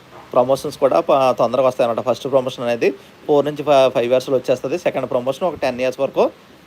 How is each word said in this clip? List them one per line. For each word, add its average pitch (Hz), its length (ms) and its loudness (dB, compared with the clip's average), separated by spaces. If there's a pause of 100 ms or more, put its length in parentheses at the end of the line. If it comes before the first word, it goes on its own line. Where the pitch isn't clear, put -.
(320)
ప్రమోషన్స్ 135 460 0
కూడా 147 220 2
ప-, 170 120 0
తొందరగా 131 540 2
వస్తాయన్నమాట. 117 400 -2
ఫస్ట్ 123 240 -4
ప్రమోషన్ 127 340 -2
అనేది 120 260 0 (380)
ఫోర్ 143 160 4
నుంచి 147 180 -6
ఫై-, 135 260 4
ఫైవ్ 120 240 -2
ఇయర్స్‌లో 131 240 2
వచ్చేస్తుంది. 131 420 -2
సెకండ్ 135 320 -4
ప్రమోషన్ 131 380 -4
ఒక 151 60 -6
టెన్ 127 260 -4
ఇయర్స్ 127 200 -2
వరకు 151 300 0 (360)